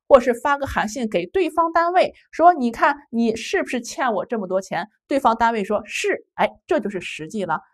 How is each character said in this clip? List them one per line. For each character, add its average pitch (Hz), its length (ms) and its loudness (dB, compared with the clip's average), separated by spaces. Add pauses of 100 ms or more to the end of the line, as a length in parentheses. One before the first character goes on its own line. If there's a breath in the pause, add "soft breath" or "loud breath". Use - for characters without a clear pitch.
或 277 100 10
是 247 160 0
发 285 240 0
个 277 80 -8
函 202 220 -2
信 226 200 -6
给 180 180 -2
对 370 240 0
方 330 220 0
单 339 200 2
位， 349 200 4 (200 soft breath)
说 339 200 6
你 247 200 0
看 294 240 2 (140)
你 226 260 0
是 - 260 -2
不 - 60 -6
是 247 120 -4
欠 254 320 -4
我 180 140 -2
这 233 120 -4
么 185 100 -6
多 185 120 0
钱？ 175 280 -6 (180)
对 180 140 0
方 - 160 2
单 233 160 2
位 196 100 -2
说 202 220 -2
是， - 500 -4
哎， 208 160 0 (160)
这 302 140 0
就 202 100 -6
是 185 100 -8
实 160 280 -12
际 202 160 -6
了， 160 160 -2 (140 soft breath)